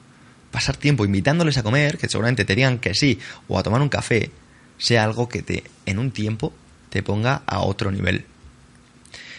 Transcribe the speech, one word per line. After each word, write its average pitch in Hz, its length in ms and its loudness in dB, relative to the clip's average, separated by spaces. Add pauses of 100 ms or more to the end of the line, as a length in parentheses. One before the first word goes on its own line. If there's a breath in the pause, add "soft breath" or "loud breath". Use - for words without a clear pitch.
(500 loud breath)
pasar - 260 -4
tiempo 139 280 2
invitándoles 131 540 2
a 120 40 0
comer, 143 360 2
que - 100 -2
seguramente 110 360 0
te 98 100 0
digan 123 240 4
que 92 160 -2
sí, 135 240 2 (300 loud breath)
o 95 100 0
a 92 40 2
tomar 113 200 2
un 147 60 2
café, - 420 0 (480 loud breath)
sea 117 260 2
algo 110 240 0
que 107 140 -6
te, - 220 -6 (220)
en 98 120 -2
un 127 120 -2
tiempo, 110 440 -4 (360)
te 95 120 -2
ponga 117 440 -2
a 95 140 -2
otro 98 300 -2
nivel. 95 340 -4 (1160 loud breath)